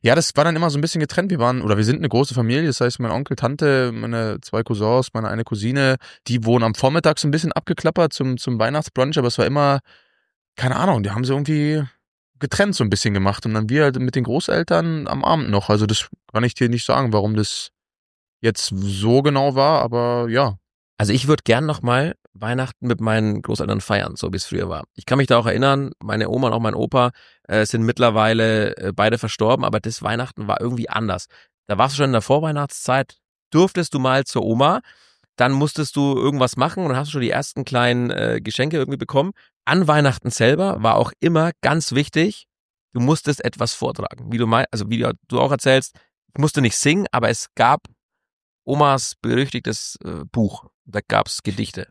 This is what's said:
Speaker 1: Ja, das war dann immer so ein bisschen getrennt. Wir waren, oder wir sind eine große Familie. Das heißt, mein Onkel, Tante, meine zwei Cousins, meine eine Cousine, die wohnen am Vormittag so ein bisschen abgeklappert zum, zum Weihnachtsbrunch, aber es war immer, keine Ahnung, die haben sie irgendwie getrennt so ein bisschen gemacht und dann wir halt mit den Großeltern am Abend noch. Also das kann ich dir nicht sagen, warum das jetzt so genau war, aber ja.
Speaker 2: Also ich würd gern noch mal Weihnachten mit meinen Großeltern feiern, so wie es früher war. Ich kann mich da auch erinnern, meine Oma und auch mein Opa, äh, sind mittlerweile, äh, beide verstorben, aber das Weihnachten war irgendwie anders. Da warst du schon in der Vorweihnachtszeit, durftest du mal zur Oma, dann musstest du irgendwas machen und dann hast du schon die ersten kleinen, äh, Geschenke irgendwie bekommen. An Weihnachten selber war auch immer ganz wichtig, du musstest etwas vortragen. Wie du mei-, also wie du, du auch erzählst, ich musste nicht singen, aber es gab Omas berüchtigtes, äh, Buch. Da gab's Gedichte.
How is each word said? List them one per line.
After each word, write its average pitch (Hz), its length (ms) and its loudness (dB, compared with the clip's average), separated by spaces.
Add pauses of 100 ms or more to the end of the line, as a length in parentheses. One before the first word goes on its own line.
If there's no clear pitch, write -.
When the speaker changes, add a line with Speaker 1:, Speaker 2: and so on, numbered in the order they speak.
Speaker 1:
Ja, 117 140 4
das - 200 0
war 147 80 4
dann 165 120 2
immer 165 160 0
so 143 80 -2
ein - 20 0
bisschen 165 180 -4
getrennt. 175 300 -2
Wir 185 80 0
waren, 123 240 2
oder 104 160 2
wir 107 60 2
sind 113 140 2
eine 147 120 -2
große 127 240 2
Familie. 127 320 0
Das 135 160 0
heißt, 123 180 0
mein 117 120 -2
Onkel, 135 240 -4
Tante, 135 580 0
meine 113 480 -4
zwei 110 220 -4
Cousins, 113 500 0
meine 110 160 -4
eine 113 140 -4
Cousine, 131 540 0 (300)
die 117 160 0
wohnen 117 200 4
am 113 100 2
Vormittag 151 460 2
so 156 80 0
ein 143 40 2
bisschen 160 200 0
abgeklappert 160 600 0
zum, 131 280 -2
zum 123 180 -4
Weihnachtsbrunch, 135 640 0
aber 120 80 2
es 117 100 -2
war 120 80 2
immer, 139 340 2 (760)
keine 127 220 -2
Ahnung, 147 260 2
die 101 80 -2
haben 110 120 -4
sie 131 100 0
irgendwie 147 500 0 (560)
getrennt 196 360 0
so 131 80 0
ein 104 60 2
bisschen 101 240 0
gemacht 98 320 0
und 110 80 -2
dann 107 160 -2
wir 147 140 2
halt 131 160 2
mit 127 160 -2
den 127 80 0
Großeltern 165 840 0
am - 160 -2
Abend 151 280 2
noch. 101 180 0
Also 107 160 4
das 107 240 -2 (240)
kann 110 100 2
ich 120 120 0
dir 120 120 2
nicht 117 180 -2
sagen, 127 280 2
warum 107 220 2
das - 340 -4 (720)
jetzt 113 340 -2
so 98 460 0
genau 139 340 2
war, 139 280 2
aber 120 460 -2
ja. 113 280 0 (400)
Speaker 2:
Also 104 140 0
ich 127 160 2
würd 151 160 2
gern 120 220 2
noch 151 160 -4
mal 131 340 0 (180)
Weihnachten 123 540 -6
mit 117 140 -2
meinen 110 400 0
Großeltern 104 400 -4
feiern, 101 340 -2
so - 160 -6
wie 98 60 -6
es - 80 -6
früher 92 240 -4
war. 78 160 -10 (100)
Ich - 100 -18
kann 131 120 0
mich 139 100 0
da 120 100 4
auch 113 80 2
erinnern, 135 460 0 (100)
meine 104 280 -4
Oma 123 180 0
und 113 60 0
auch 113 80 -2
mein 107 120 -2
Opa, 123 380 0 (360)
äh, 107 180 2
sind 113 180 -2
mittlerweile, 110 920 2
äh, 95 160 -6
beide 110 240 2
verstorben, 117 480 0
aber 107 160 0
das - 220 -10
Weihnachten 110 440 -6
war 104 140 -2
irgendwie 120 280 -4
anders. 98 380 -4 (400)
Da 104 100 -2
warst 135 180 2
du - 20 -6
schon 143 100 2
in 131 60 0
der 110 80 2
Vorweihnachtszeit, 143 960 -2 (340)
durftest 175 420 2
du 143 60 -2
mal 131 260 2
zur - 180 -4
Oma, 139 380 2 (560)
dann 127 140 4
musstest 143 460 0
du 139 180 2
irgendwas 127 400 0
machen 165 280 -2
und - 60 -2
dann 127 80 0
hast 147 100 -4
du 151 60 -10
schon 139 80 -2
die 120 80 -2
ersten - 360 -4
kleinen, 123 440 0
äh, 113 320 -2
Geschenke 131 360 -4
irgendwie 135 200 -2
bekommen. 139 340 0 (340)
An 160 240 2
Weihnachten 143 420 2
selber 151 500 2
war 110 140 4
auch - 240 0
immer 165 320 2 (100)
ganz 151 300 0
wichtig, 151 560 -2 (460)
du 120 80 -2
musstest 147 420 0
etwas 120 300 -4
vortragen. - 580 -8
Wie 117 60 -4
du 117 100 2
mei-, 113 240 2
also 104 180 -6
wie 117 100 -2
du, 120 120 0 (160)
du 120 140 0
auch 135 100 2
erzählst, 135 440 2 (380)
ich - 60 -6
musste 147 220 2
nicht 117 160 2
singen, 175 340 2
aber 113 180 0
es - 260 -4
gab 123 260 4 (840)
Omas 139 580 0
berüchtigtes, 120 800 -4
äh, 82 280 -10
Buch. 110 340 -2 (200)
Da - 220 -6
gab's - 360 0
Gedichte. 104 480 -6